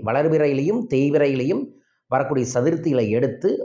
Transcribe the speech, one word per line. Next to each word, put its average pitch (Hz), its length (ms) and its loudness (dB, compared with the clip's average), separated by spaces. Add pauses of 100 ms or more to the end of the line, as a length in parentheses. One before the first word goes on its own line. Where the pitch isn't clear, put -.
வளர்பிறையிலையும் 151 760 0 (140)
தேய்பிறையிலையும் 143 720 2 (460)
வரக்கூடிய 135 360 0
சதுர்த்தியில 147 640 0
எடுத்து 127 400 0 (160)